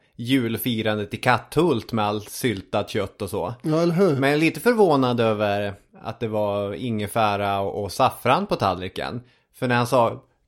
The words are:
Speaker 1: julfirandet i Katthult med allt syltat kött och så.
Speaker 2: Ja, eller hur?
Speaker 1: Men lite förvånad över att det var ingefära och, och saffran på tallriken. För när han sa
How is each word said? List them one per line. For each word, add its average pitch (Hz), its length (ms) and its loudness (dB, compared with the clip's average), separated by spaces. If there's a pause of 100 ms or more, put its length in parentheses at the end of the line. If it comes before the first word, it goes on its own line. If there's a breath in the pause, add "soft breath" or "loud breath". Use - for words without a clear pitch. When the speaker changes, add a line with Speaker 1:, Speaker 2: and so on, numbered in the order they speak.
(160)
Speaker 1:
julfirandet 113 960 -2
i 110 40 -4
Katthult 127 720 0
med 110 140 0
allt 104 240 -4
syltat 104 600 -4
kött 98 320 -4
och 98 80 -6
så. 95 320 -4
Speaker 2:
Ja, 160 200 0
eller 175 140 2
hur? 180 240 4
Speaker 1:
Men 143 200 2
lite 156 200 0
förvånad 151 600 4
över 104 540 0 (280)
att 110 180 -10
det 117 80 -4
var 104 460 -2
ingefära 101 840 -2
och, 98 240 -4
och 95 80 -6
saffran 131 560 0
på 120 80 -2
tallriken. 92 680 -4 (340 soft breath)
För 131 120 -4
när 123 80 2
han 120 120 2
sa 117 360 2 (240)